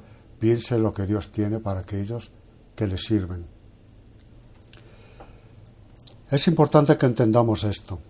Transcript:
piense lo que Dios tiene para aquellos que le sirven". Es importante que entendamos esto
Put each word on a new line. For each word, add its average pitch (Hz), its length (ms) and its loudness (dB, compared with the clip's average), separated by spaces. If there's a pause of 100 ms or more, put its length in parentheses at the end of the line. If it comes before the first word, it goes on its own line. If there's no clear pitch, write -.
(380)
piense 117 400 0
lo 107 140 2
que 98 140 -6
Dios 101 260 -4
tiene 107 280 -4
para 98 200 -6
aquellos 101 520 -8 (440)
que 110 100 -2
le 92 120 -4
sirven". 90 480 -2 (2750)
Es 139 160 0
importante 151 520 4
que 143 80 2
entendamos 113 580 2
esto 98 460 -6